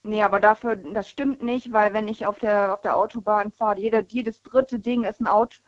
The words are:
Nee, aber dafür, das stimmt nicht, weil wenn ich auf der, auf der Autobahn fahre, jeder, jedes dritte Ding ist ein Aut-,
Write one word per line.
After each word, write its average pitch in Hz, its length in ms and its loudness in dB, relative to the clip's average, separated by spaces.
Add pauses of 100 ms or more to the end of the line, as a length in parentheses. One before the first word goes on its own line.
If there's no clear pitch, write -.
Nee, 214 160 -2
aber 196 160 4
dafür, 214 380 4
das 190 320 -8
stimmt 277 340 -4
nicht, 240 300 -4
weil 208 220 2
wenn 214 140 -2
ich 214 180 -6
auf 208 120 -4
der, 202 360 0
auf - 80 -8
der 160 120 0
Autobahn 214 560 0
fahre, 208 300 -2
jeder, 220 220 0
jedes 220 400 -8
dritte 254 360 0
Ding 240 260 -2
ist 208 140 -6
ein 226 80 -2
Aut-, 214 420 0